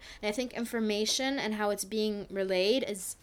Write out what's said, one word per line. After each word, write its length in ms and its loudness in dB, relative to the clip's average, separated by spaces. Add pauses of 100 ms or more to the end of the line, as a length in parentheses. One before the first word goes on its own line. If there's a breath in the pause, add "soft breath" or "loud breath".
(220 loud breath)
And 80 -2
I 20 0
think 220 -2
information 840 0
and 180 -2
how 140 2
it's 140 0
being 480 -2
relayed 560 4
is 360 -6